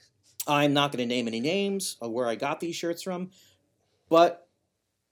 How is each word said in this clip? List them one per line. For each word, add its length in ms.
I'm 260
not 180
gonna 140
name 220
any 120
names 640
of 100
where 160
I 80
got 240
these 160
shirts 280
from, 280
but, 380